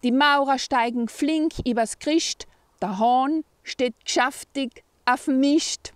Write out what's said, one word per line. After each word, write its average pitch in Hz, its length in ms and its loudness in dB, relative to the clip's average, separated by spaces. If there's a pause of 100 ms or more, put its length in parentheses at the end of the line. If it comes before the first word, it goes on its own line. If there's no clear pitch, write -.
Die 247 80 2
Maurer 277 460 4
steigen 240 500 -2
flink 311 460 -2 (120)
übers 233 340 -2
Christ, - 480 -2 (340)
der 190 180 -4
Hahn 262 440 2 (200)
steht 247 300 -4 (100)
geschäftig - 800 -4 (220)
auf - 200 0
dem 262 140 2
Mist. 285 560 0